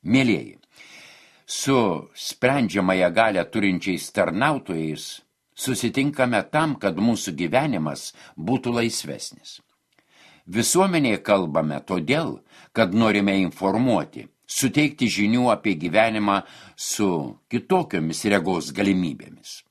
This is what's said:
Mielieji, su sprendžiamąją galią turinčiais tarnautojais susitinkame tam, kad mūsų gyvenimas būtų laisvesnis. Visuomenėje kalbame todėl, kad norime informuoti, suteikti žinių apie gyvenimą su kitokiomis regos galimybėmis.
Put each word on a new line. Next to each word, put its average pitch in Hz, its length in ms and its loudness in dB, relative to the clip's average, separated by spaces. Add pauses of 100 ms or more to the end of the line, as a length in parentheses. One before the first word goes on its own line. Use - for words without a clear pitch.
Mielieji, 117 540 2 (880)
su - 320 0 (360)
sprendžiamąją 95 1000 0
galią 104 360 2
turinčiais 95 640 -2
tarnautojais 85 920 -2 (500)
susitinkame 127 840 -2 (100)
tam, 151 240 0
kad 90 240 -2
mūsų 107 320 0
gyvenimas 85 800 -2 (240)
būtų 120 400 -2
laisvesnis. - 800 -6 (920)
Visuomenėje 131 760 2
kalbame 78 560 2
todėl, 95 560 -2 (400)
kad 98 180 2
norime 104 460 4
informuoti, 98 880 -2 (180)
suteikti 143 640 0
žinių 113 400 2
apie 104 300 0
gyvenimą 104 560 2 (400)
su - 320 -2 (400)
kitokiomis 120 840 -2
regos 87 460 2
galimybėmis. 92 800 -2 (140)